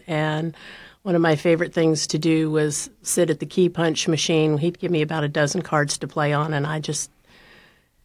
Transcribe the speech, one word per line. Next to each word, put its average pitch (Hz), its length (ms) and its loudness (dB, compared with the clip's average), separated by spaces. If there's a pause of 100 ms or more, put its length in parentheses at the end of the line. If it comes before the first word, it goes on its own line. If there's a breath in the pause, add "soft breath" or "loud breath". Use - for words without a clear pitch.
and 156 480 -2 (480 loud breath)
one 180 120 0
of 170 60 4
my 160 140 4
favorite 165 380 2
things 160 340 2
to 165 100 -2
do 160 320 0
was 151 400 -2 (120)
sit 170 280 0
at 151 120 -2
the 165 40 -4
key 180 220 2
punch 165 400 0
machine. 156 500 2
He'd 170 220 -2
give 180 120 -4
me 156 100 2
about 156 240 -2
a 147 40 -4
dozen 151 320 0
cards 147 360 0
to 147 100 -8
play 147 240 -2
on, 151 220 -2
and 143 120 -2
I 156 140 -4
just 151 320 -8 (920 soft breath)